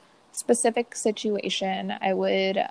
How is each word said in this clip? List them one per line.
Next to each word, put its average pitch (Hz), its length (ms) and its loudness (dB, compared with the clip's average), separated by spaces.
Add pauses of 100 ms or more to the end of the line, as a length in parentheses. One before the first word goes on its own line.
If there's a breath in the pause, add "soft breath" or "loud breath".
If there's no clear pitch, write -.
(320 soft breath)
specific 240 640 0
situation, 196 1040 -2
I 190 140 2
would, 190 580 2